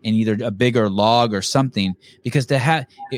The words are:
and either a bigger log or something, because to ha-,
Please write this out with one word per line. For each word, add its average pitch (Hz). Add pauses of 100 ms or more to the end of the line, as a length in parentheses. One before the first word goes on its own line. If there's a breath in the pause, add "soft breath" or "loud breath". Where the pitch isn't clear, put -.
and 110
either 110
a 120
bigger 117
log 110
or 98
something, 107 (280 soft breath)
because 127
to 139
ha-, 139 (320 loud breath)